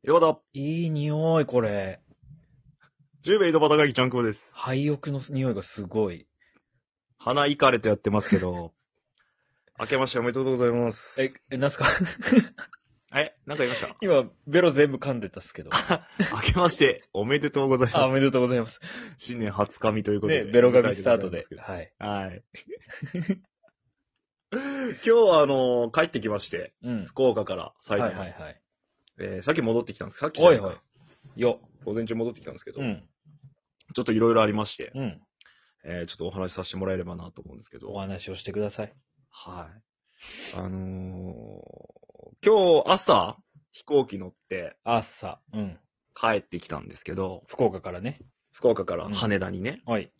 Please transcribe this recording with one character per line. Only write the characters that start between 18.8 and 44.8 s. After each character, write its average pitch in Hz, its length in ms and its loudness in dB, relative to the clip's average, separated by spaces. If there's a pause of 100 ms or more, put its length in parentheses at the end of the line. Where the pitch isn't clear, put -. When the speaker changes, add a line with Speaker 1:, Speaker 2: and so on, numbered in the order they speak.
Speaker 1:
新 123 220 -10
年 107 120 -4
二 101 140 0
十 - 140 -8
日 110 120 0
目 107 120 -4
と 104 100 -2
い 104 40 2
う 98 40 -2
こ 107 60 -2
と 156 80 2
で。 120 100 0
Speaker 2:
ね、 101 80 -10
ベ 120 80 8
ロ 123 100 8
噛 120 160 6
み 104 80 0
ス 98 80 -10
タ 120 120 4
ー 104 40 2
ト 95 120 -6
で。 85 80 -8
Speaker 1:
お - 20 -8
め - 0 -
で - 80 -16
と - 60 -16
う - 60 -18
ご - 40 -20
ざ 92 140 -12
い - 20 -12
ま 80 80 -14
す - 80 -20
け - 20 -20
ど。 104 140 -8
Speaker 2:
は 101 80 -4
い。 - 60 -8
Speaker 1:
は 87 80 -12
い。 - 100 -20 (960)
<laughs> - 20 -20 (1120)
今 240 80 -6 (400)
日 226 100 0
は 208 300 8
あ 147 60 6
の 123 440 2
ー、 135 80 0
帰 170 100 2
っ - 20 -14
て 123 100 -4
き 110 80 -4
ま 104 120 -2
し - 100 -8
て。 - 320 -10
Speaker 2:
う 123 100 -8
ん。 98 140 -6
Speaker 1:
福 - 160 -4
岡 107 240 2
か 95 100 -6
ら 82 240 -12
埼 104 220 -2
玉。 101 160 -4
Speaker 2:
は 95 80 -10
い 87 60 -14
は - 40 -20
い - 60 -16
は - 80 -14
い。 - 100 -20 (560)
Speaker 1:
え 95 240 -10
ー、 - 20 -16
さ 131 100 -2
っ - 20 0
き 135 80 -2
戻 113 160 0
っ 120 60 -2
て 104 80 -14
き - 60 -16
た - 80 -10
ん - 20 -14
で 101 40 -16
す。 - 60 -20
さ 143 80 -6
っ 156 60 -6
き - 80 -6
じ 165 40 6
ゃ 175 60 10
な 139 60 6
い - 20 -2
か。 101 80 -6
Speaker 2:
は 90 60 -6
い - 20 -12
は - 60 -20 (560)
い。 113 40 -10
よ。 120 200 0 (240)
Speaker 1:
午 104 100 -6
前 113 100 -4
中 113 120 -6
戻 113 160 -4
っ - 20 -16
て - 60 -20
き - 40 -20
た - 60 -14
ん - 40 -18
で - 40 -20
す - 60 -20
け - 80 -18
ど。 - 80 -12
Speaker 2:
う 139 40 -6
ん。 104 240 -8 (840)
Speaker 1:
ち - 60 -4
ょ - 20 -2
っ - 20 -2
と - 60 -2
色 113 200 4
々 113 120 6
あ 107 40 4
り 104 60 -2
ま 104 140 -2
し - 100 -12
て。 - 160 -12
Speaker 2:
う 135 100 -10
ん。 92 200 -10 (640)
Speaker 1:
え 87 180 -10
ー、 85 40 -10
ち - 80 -16
ょ - 0 -
っ - 20 -20
と 82 100 -8
お 92 60 -8
話 92 180 -6
し - 40 -16
さ 95 100 -10
せ - 80 -12
て 95 40 -10
も 95 100 -6
ら 95 80 -2
え - 20 -4
れ 90 80 -6
ば 87 100 -10
な 87 160 -14
と - 100 -20
思 - 120 -18
う - 20 -18
ん - 40 -20
で - 40 -20
す - 80 -20
け - 80 -20
ど。 - 120 -16
Speaker 2:
お 98 100 -10
話 95 300 -10
を 92 40 -10
し - 80 -16
て - 80 -12
く 95 80 -6
だ 104 120 -4
さ 107 140 -10
い。 - 80 -16 (380)
Speaker 1:
は 82 420 -18
い。 - 840 -20
あ 92 120 -8
の 92 920 -12 (840)
ー、 - 40 2
今 185 360 6
日 - 80 0
朝、 113 460 4 (340)
飛 - 140 -20
行 139 200 2
機 101 140 -10
乗 92 100 -12
っ 87 60 -20 (140)
て。 90 340 -10